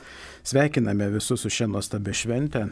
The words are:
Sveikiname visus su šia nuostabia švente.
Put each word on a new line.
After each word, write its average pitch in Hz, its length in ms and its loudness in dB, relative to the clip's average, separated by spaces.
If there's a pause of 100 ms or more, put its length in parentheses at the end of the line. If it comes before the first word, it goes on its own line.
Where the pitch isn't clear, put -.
(460)
Sveikiname 120 640 4
visus 107 320 0
su 107 80 -2
šia - 160 0
nuostabia 101 480 -2
švente. 120 580 0